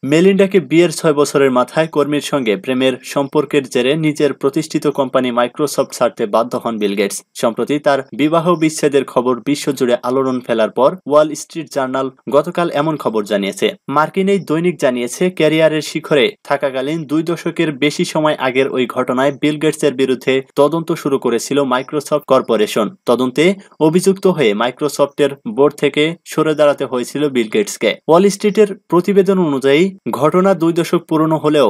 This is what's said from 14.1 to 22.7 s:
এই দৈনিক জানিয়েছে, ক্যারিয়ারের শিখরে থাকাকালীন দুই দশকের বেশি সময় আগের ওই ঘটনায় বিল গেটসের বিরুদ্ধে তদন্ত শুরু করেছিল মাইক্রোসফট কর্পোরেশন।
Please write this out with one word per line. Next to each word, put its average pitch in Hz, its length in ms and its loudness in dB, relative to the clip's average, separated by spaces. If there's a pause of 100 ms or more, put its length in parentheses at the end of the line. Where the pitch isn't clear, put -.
এই 196 100 2
দৈনিক 160 380 -2
জানিয়েছে, 123 520 -2
ক্যারিয়ারের 156 540 2
শিখরে 147 420 0 (180)
থাকাকালীন 139 600 -4
দুই 151 180 -2
দশকের 160 540 -4
বেশি 151 280 0
সময় 151 340 0
আগের 131 300 0
ওই 127 180 -2
ঘটনায় 131 520 0
বিল 151 180 0
গেটসের 151 360 0
বিরুদ্ধে 131 420 0 (200)
তদন্ত 151 380 2
শুরু 139 260 -2
করেছিল 117 440 -2
মাইক্রোসফট 135 640 -4
কর্পোরেশন। 113 600 0 (180)